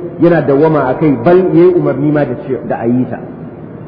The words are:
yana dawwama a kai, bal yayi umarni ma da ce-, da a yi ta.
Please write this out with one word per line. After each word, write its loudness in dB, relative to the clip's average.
yana 4
dawwama 2
a -2
kai, 2
bal 4
yayi 4
umarni 0
ma 0
da -4
ce-, -6
da -4
a -4
yi 0
ta. -10